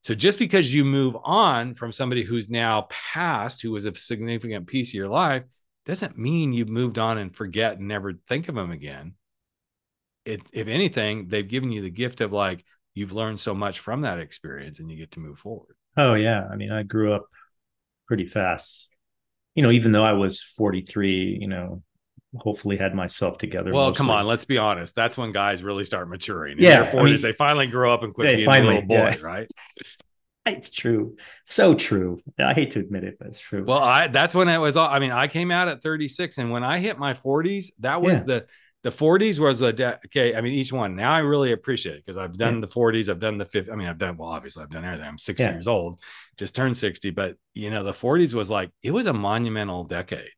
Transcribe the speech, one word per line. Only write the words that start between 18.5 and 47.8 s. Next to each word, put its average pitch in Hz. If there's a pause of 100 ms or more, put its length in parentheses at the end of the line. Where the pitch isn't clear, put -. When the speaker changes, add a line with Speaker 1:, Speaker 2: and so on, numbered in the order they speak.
Speaker 2:
You 151
know, 117
even 120
though 107
I 110
was 98
forty-three, 95
you 101
know, 90 (560)
hopefully 101
had 95
myself 90
together 92
Speaker 1:
Well, 135
come 139
Speaker 2:
mostly. 107
Speaker 1:
on, 101
let's 113
be 127
honest. 92
That's 117
when 113
guys 98
really 101
start 90
maturing. 87
In 175
Speaker 2:
Yeah, 147
Speaker 1:
their 117
Speaker 2:
I -
Speaker 1:
forties, 143
Speaker 2:
mean, 113
Speaker 1:
they -
finally 147
grow 123
up 117
and 104
quit -
Speaker 2:
they 127
Speaker 1:
being 107
Speaker 2:
finally, 127
Speaker 1:
a 104
little 98
boy, 113
Speaker 2:
yeah. 110
Speaker 1:
right? 92
Speaker 2:
<laughs> - (840)
It's -
true. 113 (300)
So 185
true. 90 (180)
I 67
hate 147
to 107
admit 98
it, -
but -
it's -
true. 98
Speaker 1:
Well, 135
I, 139
that's 165
when 180
it 165
was 151
all, 160
I 139
mean, 135
I 127
came 175
out 180
at 139
thirty-six, 156
and 117
when 120
I 156
hit 185
my 139
forties, 170
that 139
was 175
Speaker 2:
Yeah. 95
Speaker 1:
the, 123 (360)
the 123
forties 180
was 135
a 120
de-, 120
okay, 120
I 113
mean, 123
each 131
one. 104
Now 117
I 165
really 143
appreciate 98
it -
'cause 95
I've 92
done 117
Speaker 2:
Yeah. 113
Speaker 1:
the 104
forties, 113
I've 87
done 107
the 98
fifties. 101
I 110
mean, 95
I've 82
done, 90
well, 82
obviously 80
I've 73
done 80
everything. 87
I'm 76
sixty 107
Speaker 2:
Yeah. 101
Speaker 1:
years 87
old, 90 (360)
just -
turned 127
sixty, 98
but, 92 (180)
you 104
know, 107